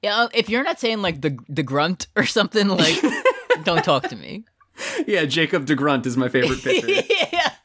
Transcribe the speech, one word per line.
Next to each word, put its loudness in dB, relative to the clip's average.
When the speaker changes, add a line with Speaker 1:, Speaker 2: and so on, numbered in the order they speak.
Speaker 1:
yeah, 0
uh, 0
if 0
you're 0
not -4
saying, -2
like, -2
the, -2
the -2
Grunt -2
or 2
something, 2
like, 2
Speaker 2:
<laughs> -2
Speaker 1:
don't 2
talk 2
to -10
me. -14
Speaker 2:
Yeah, 2
Jacob 0
DeGrunt 2
is -2
my 0
favorite 0
pitcher. 0
Speaker 1:
<laughs> 0
Yes. 0